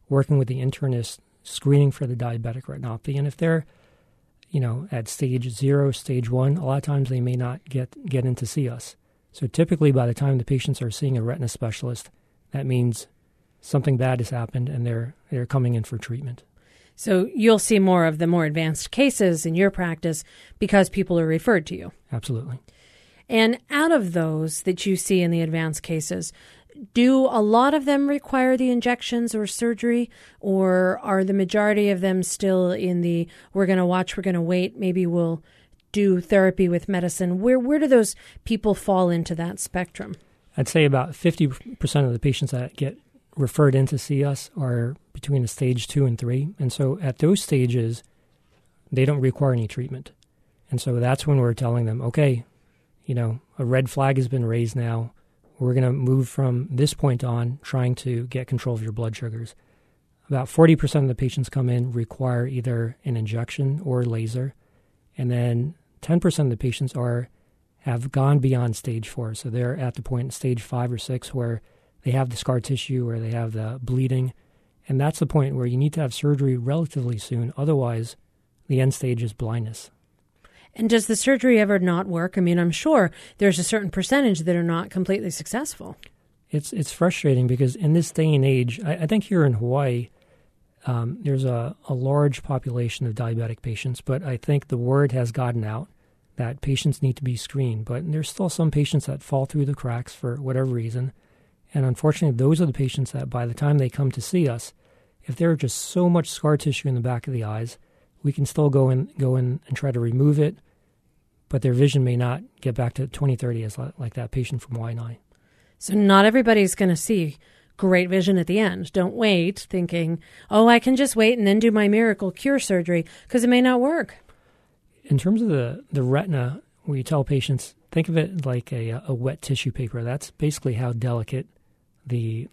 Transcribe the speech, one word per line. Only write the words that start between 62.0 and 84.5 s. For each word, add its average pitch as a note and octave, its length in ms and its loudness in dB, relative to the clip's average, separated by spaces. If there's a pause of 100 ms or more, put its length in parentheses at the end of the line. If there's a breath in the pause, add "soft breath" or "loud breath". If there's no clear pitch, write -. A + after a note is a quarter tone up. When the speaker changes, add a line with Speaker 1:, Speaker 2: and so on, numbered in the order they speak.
Speaker 1:
either A#2+ 560 -4
an A#2+ 120 -2
injection A#2+ 680 -4
or B2+ 200 0
laser. A#2 500 -4 (640)
And B2 140 -2
then A#2+ 440 -2 (260)
ten E3+ 180 2
percent D#3 280 2
of B2 40 2
the A2+ 60 -2
patients B2+ 400 -4
are, A#2+ 320 -2 (520)
have B2 300 -4
gone C#3 300 4
beyond B2 360 0
stage A2+ 320 -8
four. A2 260 -8
So A#2+ 160 -10
they're B2 280 -2
at B2+ 160 -4
the A#2+ 80 -10
point B2+ 220 -4
in C3 80 -8
stage B2 300 -4
five B2 280 -4
or A#2 80 -6
six - 340 -8
where A#2 300 -4 (400)
they C3 80 -2
have C3 200 0
the A2+ 60 -8
scar B2+ 220 -2
tissue, B2+ 480 -4
where A#2 140 -4
they A2+ 100 -6
have A#2 220 -4
the A2 280 -6
bleeding. B2+ 520 0 (560)
And C3+ 120 0
that's D3+ 200 -2
the D#3 60 2
point C#3 280 0
where B2+ 120 -2
you B2 100 0
need C#3+ 160 2
to D#3+ 80 -4
have C3 120 -2
surgery C#3 440 0
relatively B2+ 600 -2
soon. A#2 380 -4
Otherwise, B2 600 -2 (500)
the C3 140 2
end C3 140 2
stage B2 280 -4
is A2 100 -4
blindness. A2+ 600 -8 (800 soft breath)
Speaker 2:
And A3+ 140 -2
does A3 180 4
the A3 100 0
surgery B3+ 440 4
ever G3+ 180 4
not F3+ 280 0
work? F3 320 -2
I - 20 2
mean, F3 180 4
I'm E3+ 120 2
sure A3 400 4 (260 loud breath)
there's F#3+ 220 4
a F3+ 40 -2
certain G3+ 280 -2
percentage G#3 500 2
that E3+ 160 0